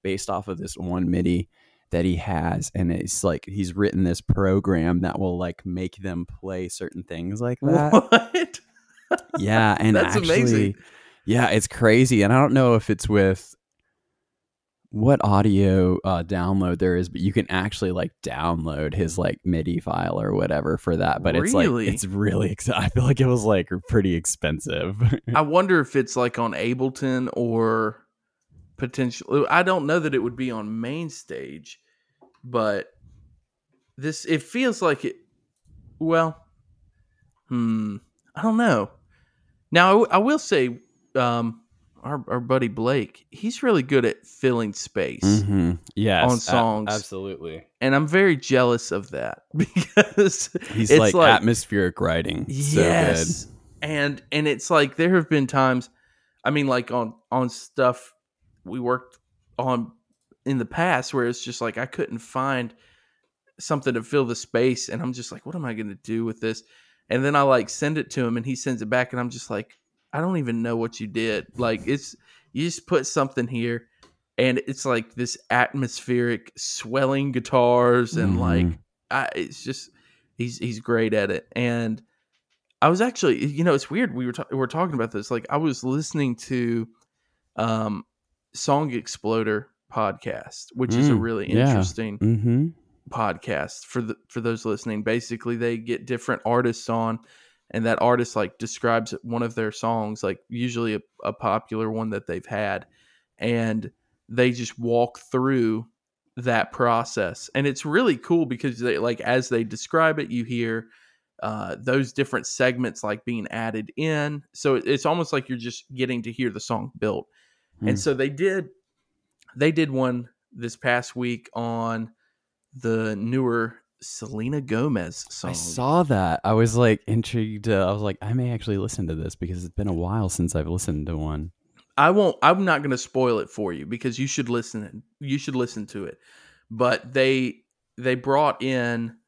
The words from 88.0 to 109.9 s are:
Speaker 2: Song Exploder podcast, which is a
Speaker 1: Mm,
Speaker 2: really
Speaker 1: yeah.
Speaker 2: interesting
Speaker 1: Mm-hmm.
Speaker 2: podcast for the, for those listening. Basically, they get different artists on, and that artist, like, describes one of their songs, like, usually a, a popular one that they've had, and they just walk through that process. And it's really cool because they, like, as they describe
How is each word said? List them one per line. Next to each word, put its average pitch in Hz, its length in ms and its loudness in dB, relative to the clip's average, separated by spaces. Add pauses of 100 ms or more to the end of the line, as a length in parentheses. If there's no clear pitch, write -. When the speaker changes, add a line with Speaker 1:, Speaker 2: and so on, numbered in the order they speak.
Speaker 2:
Song 147 380 0
Exploder 110 760 -4 (240)
podcast, - 800 -6
which 120 200 -2
is 139 140 4
a 135 40 6
Speaker 1:
Mm, 104 80 4
Speaker 2:
really 107 320 -4
Speaker 1:
yeah. 123 160 4
Speaker 2:
interesting 104 500 0
Speaker 1:
Mm-hmm. 117 480 2 (440)
Speaker 2:
podcast 92 720 -4
for - 180 -4
the, 110 140 -6 (120)
for 120 120 -8
those 113 240 -4
listening. 107 380 -4
Basically, 117 540 -4
they 117 220 -2
get 117 280 -8
different 123 380 -4
artists 120 440 0
on, 113 320 -2 (500)
and 113 160 -4
that 113 140 0
artist, 120 360 2
like, 98 220 -4
describes 117 640 -2
one 120 200 -6
of 117 120 -6
their 110 180 -4
songs, 110 500 -4
like, 95 160 -4 (100)
usually 117 460 -4
a, 101 60 -4 (240)
a 107 80 -2
popular 110 580 -4
one 110 200 -4
that 101 160 -8
they've 87 200 -8
had, 101 400 -6 (520)
and 113 520 -2 (380)
they 127 240 2
just 120 260 -8
walk 117 400 0 (120)
through 120 560 0 (500)
that 120 360 -2
process. 113 800 -2
And 139 120 0
it's 135 180 -4
really 170 320 2
cool 165 300 0
because 123 320 -6
they, 117 200 0
like, 117 220 -2
as 123 280 0
they 117 160 0
describe 156 540 -2